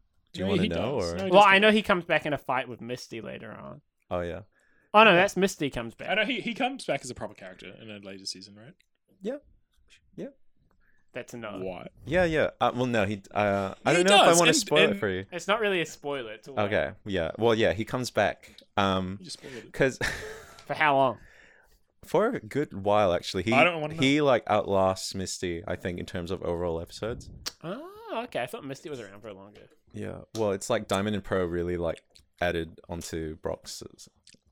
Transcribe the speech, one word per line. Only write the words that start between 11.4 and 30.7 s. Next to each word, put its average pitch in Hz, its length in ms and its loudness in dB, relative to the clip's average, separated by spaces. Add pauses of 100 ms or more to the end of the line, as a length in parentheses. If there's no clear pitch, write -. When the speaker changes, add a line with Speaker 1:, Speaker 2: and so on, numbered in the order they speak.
Speaker 2:
What? 92 320 -8 (140)
Speaker 1:
Yeah, 175 180 2
yeah. 156 260 2 (100)
Uh, 120 140 4
well, 123 140 0
no, 117 180 2
he, 101 160 -4 (140)
uh, 98 400 2 (100)
I 127 60 4
Speaker 2:
He 160 60 4
Speaker 1:
don't 180 100 4
know 196 80 8
if 392 60 10
I - 40 8
Speaker 2:
does, 170 140 8
Speaker 1:
wanna 170 100 8
Speaker 2:
and, 311 80 4
Speaker 1:
spoil 196 280 2
it 214 60 2
Speaker 2:
and 202 80 -4
Speaker 1:
for - 100 0
you. 92 220 -2
Speaker 3:
It's 175 160 -8
not 208 120 2
really 202 220 0
a 156 40 -2
spoiler. 139 480 -8
It's - 140 -18
a 147 40 -16
lie. 107 120 0
Speaker 1:
Okay, 98 280 0 (140)
yeah. 90 320 0
Well, 117 160 4
yeah, 107 200 4
he 107 120 -4
comes 127 240 -4
back. - 460 -2 (220)
Um, 95 420 0
Speaker 2:
You 180 60 -20
just 151 120 -14
spoiled 139 160 -18
it. 117 180 -16
Speaker 1:
'cause 135 280 0 (320)
<laughs> - 340 -20
Speaker 3:
For - 80 -8
how 147 220 2
long? 131 240 2 (840)
Speaker 1:
For 202 260 2
a 233 100 -4
good 135 340 -4 (100)
while, 101 300 4
actually. 92 300 -2
He, 113 100 2
Speaker 2:
I 139 100 4
don't 170 160 -2
wanna 151 140 -6
know. 160 80 -8
Speaker 1:
he, 139 200 4
like, 135 260 4
outlasts 95 680 0
Misty, 90 540 -6
I 90 80 -4
think, 87 240 -6
in 85 80 -10
terms 87 240 -8
of 90 100 -4
overall 82 400 -2
episodes. 110 480 -10 (340)
Speaker 3:
Oh, 330 600 -10
okay. 151 180 -6
I 127 60 -4
thought - 180 -12
Misty 135 240 -10
was 139 100 -8
around 101 220 -16
for 110 120 -14
longer. 101 360 -20 (240)
Speaker 1:
Yeah. 98 280 -10 (140)
Well, 110 160 0
it's 95 200 -4